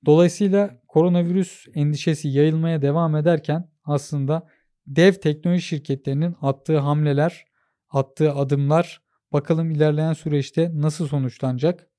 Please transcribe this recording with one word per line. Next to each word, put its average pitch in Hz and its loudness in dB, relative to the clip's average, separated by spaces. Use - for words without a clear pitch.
Dolayısıyla 175 2
koronavirüs 175 0
endişesi 151 -2
yayılmaya 156 0
devam 156 0
ederken 160 -2
aslında 147 -4
dev 165 4
teknoloji 175 -2
şirketlerinin 143 -4
attığı 147 -2
hamleler, 147 0
attığı 147 -2
adımlar 143 -2
bakalım 160 -2
ilerleyen 151 0
süreçte 151 -2
nasıl 151 -2
sonuçlanacak? 135 -4